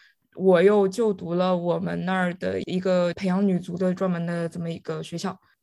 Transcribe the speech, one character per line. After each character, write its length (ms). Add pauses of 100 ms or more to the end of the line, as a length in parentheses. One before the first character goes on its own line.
(360)
我 260
又 240
就 260
读 220
了 200
我 260
们 240
那 100
儿 200
的 280
一 160
个 360
培 120
养 200
女 120
足 180
的 160
专 160
门 160
的 240
这 120
么 100
一 80
个 240
学 160
校， 180 (260)